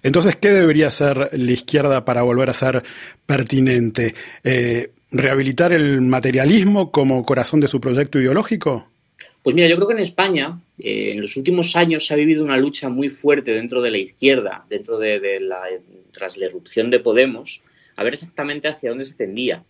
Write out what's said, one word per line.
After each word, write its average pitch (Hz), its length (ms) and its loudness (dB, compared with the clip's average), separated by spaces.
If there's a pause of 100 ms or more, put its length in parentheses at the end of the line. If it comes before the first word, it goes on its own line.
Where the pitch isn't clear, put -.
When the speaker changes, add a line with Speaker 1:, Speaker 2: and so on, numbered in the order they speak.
Speaker 1:
Entonces, 165 360 2
¿qué 208 120 2
debería 156 380 4
hacer 139 460 0
la 123 180 0
izquierda 135 540 0
para 120 180 0
volver 123 260 2
a 123 40 -4
ser 127 280 0 (440)
pertinente? 123 920 0 (280)
Eh, 120 480 0 (200)
¿rehabilitar 135 640 2
el 143 280 2
materialismo 143 920 2
como 135 340 2
corazón 131 340 0
de 143 80 2
su 127 140 -2
proyecto 131 380 0
ideológico? 147 680 0 (560)
Speaker 2:
Pues 135 100 2
mira, 170 140 6
yo 170 80 4
creo 202 140 0
que 233 40 0
en 220 60 -2
España, 175 600 -2 (200)
eh, 107 320 -6
en 104 100 -8
los 104 160 -8
últimos 170 380 0
años 165 320 0
se 151 80 -2
ha - 20 2
vivido 156 260 2
una 139 140 0
lucha 139 320 -2
muy 135 200 -4
fuerte 135 440 0
dentro 117 300 -4
de 117 80 -2
la 104 80 -2
izquierda, 101 680 -2
dentro 107 280 -6
de, 107 220 -2
de 98 200 -4
la, 92 220 -6 (500)
tras 95 260 -12
la 95 100 -4
irrupción 101 420 -4
de 123 100 4
Podemos, 123 600 0 (340)
a 104 80 -6
ver 120 100 -2
exactamente 147 540 -10
hacia 151 220 -6
dónde 131 160 -8
se 131 100 -14
tendía. 110 540 -6